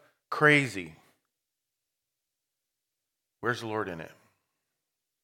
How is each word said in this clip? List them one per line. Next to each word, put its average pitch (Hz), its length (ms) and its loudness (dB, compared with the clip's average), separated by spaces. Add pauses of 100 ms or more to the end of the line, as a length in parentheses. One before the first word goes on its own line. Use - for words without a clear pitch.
(300)
crazy. 123 640 2 (2500)
Where's 113 220 -4
the 117 60 -10
Lord 107 200 -4
in 85 140 -8
it? - 100 -14 (1120)